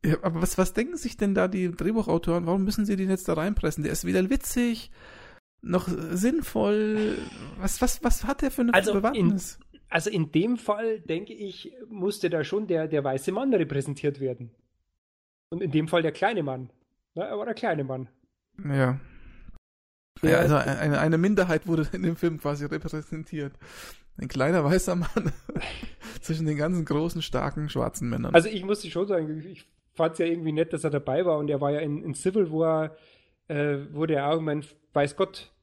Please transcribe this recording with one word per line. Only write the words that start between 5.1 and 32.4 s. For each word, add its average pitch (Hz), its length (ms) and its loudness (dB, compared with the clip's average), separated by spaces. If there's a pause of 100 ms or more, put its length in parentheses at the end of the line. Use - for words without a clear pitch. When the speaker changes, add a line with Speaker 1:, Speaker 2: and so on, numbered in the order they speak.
Speaker 1:
noch 175 280 0
sinnvoll. 214 1300 0 (400)
Was, - 240 0
was, - 200 2
was - 220 4
hat 269 160 -2
der 277 100 2
für 254 120 -2
eine 233 100 4
Speaker 2:
Also 196 200 6
in 208 40 2
Speaker 1:
Bewandtnis? 202 640 2 (320)
Speaker 2:
also 165 180 0
in 165 240 0
dem 220 240 2
Fall, 220 440 -2
denke 175 340 -6
ich, - 400 -12 (140)
musste 196 420 -2
da 156 140 0
schon 208 220 -2
der, 160 220 0
der 151 160 0
weiße 135 280 -2
Mann 262 200 0
repräsentiert 143 680 0
werden. 123 300 -6 (1000)
Und 170 120 -4
in 165 80 -2
dem 156 180 2
Fall 175 120 4
der 160 120 0
kleine 196 320 0
Mann. 131 260 -6 (440)
Na, 175 100 -6
er 214 120 -6
war 208 80 -6
der 226 100 -6
kleine 160 300 -2
Mann. 131 240 -6 (560)
Speaker 1:
Ja. 135 360 2 (1200)
Speaker 2:
Ja. 156 80 6
Speaker 1:
Ja, - 80 8
also 147 180 6
eine, 143 440 2
eine 160 180 4
Minderheit 180 480 2
wurde 156 260 0
in 185 100 -4
dem 170 140 2
Film 165 220 -2
quasi 147 280 -4
repräsentiert. 156 840 -8 (680)
Ein 127 100 -8
kleiner 151 360 2
weißer 180 300 2
Mann 170 380 0 (400)
<laughs> - 480 -14
zwischen 160 260 -4
den 151 120 0
ganzen 165 260 0
großen, 156 380 -2
starken, 143 460 -4
schwarzen 123 420 -4
Männern. 120 240 -2
Speaker 2:
Also 170 140 8
ich 208 160 -4
muss 202 220 -4
schon 175 220 -2
sagen, 160 320 -2
ich, 160 60 -14
ich 185 180 -18 (300)
fand's 165 240 0
ja 170 80 2
irgendwie 165 260 -2
nett, 165 200 0
dass 160 120 -6
er 156 60 0
dabei 143 340 0
war 160 140 2
und 147 120 -2
er 139 100 0
war 143 120 2
ja 147 80 0
in, 151 240 -4
in 156 100 -6
Civil 185 380 0